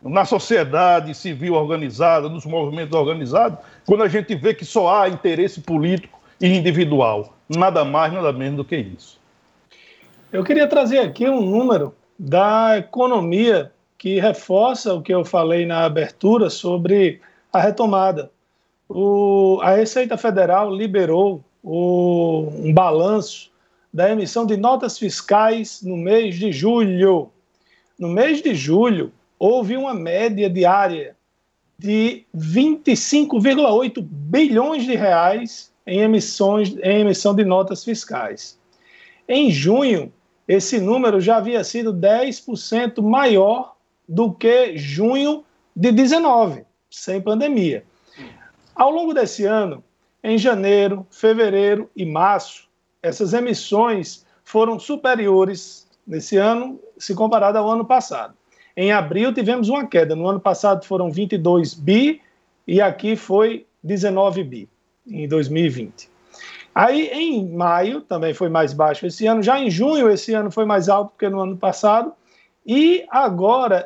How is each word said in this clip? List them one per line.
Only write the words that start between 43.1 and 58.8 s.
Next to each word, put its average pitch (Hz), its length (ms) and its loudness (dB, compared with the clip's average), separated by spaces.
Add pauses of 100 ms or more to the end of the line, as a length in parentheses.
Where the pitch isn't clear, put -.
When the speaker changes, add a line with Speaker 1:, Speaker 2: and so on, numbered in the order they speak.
Speaker 2:
do 185 240 0
que 233 440 2
junho 240 680 -2 (300)
de 202 180 2
dezenove, 240 720 2 (260)
sem 190 300 -8
pandemia. 214 640 -2 (920)
Ao 269 160 2
longo 320 240 -2
desse 220 300 -2
ano, 196 380 -2 (400)
em 220 160 0
janeiro, 202 720 0
fevereiro 208 840 0
e 190 80 -8
março, 180 640 -2 (340)
essas 170 300 -4
emissões 220 920 -2 (200)
foram 220 340 0
superiores 202 1120 -2 (180)
nesse 160 300 -4
ano, 233 420 0 (180)
se - 180 -8
comparado 214 440 2
ao 214 100 0
ano 226 160 -2
passado. 160 500 -2 (420)
Em 190 160 2